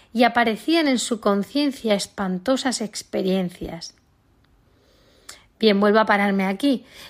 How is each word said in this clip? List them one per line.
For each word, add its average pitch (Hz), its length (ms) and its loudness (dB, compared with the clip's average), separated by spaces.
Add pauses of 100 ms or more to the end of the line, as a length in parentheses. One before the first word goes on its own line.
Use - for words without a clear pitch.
(140)
y 233 100 4
aparecían 240 640 2
en 262 100 2
su 214 220 -4
conciencia 214 760 0
espantosas 202 880 -2
experiencias. 185 1120 -6 (1600)
Bien, 208 200 4
vuelvo 208 200 4
a 214 60 4
pararme 202 400 0
aquí. 214 400 -2 (240)